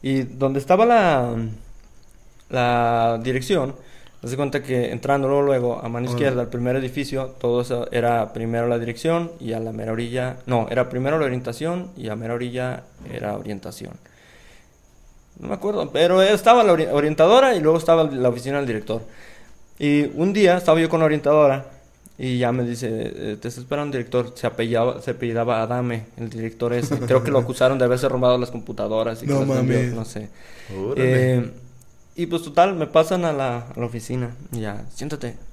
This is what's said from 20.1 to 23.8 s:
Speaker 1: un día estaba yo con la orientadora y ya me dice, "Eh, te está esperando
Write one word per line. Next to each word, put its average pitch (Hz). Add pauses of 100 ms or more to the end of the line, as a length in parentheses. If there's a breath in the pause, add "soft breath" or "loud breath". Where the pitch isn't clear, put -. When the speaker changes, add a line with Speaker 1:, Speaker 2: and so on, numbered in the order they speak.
Speaker 1:
un 185
día 185
estaba 165
yo 165
con 160
la 160
orientadora 147 (500)
y 127
ya 123
me 127
dice, 120
"Eh, 110
te 120
está 123
esperando 143